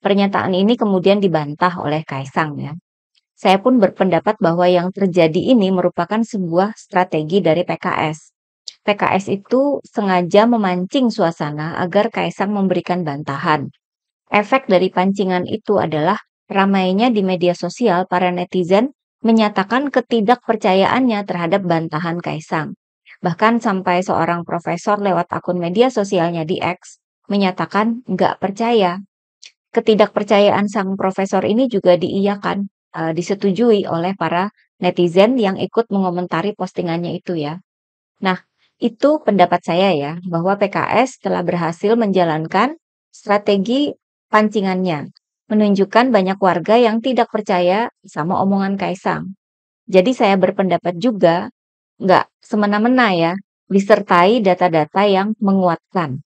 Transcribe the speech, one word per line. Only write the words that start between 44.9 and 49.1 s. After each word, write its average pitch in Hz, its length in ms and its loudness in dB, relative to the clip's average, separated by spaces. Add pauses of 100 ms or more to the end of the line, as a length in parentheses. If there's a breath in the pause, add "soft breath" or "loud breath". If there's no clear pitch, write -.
menunjukkan 208 640 2
banyak 190 240 0
warga 180 400 2
yang 226 240 2
tidak 240 320 -2
percaya 202 560 0 (160)
sama 175 400 -4
omongan 196 320 -2
Kaisang. 180 560 -6 (560)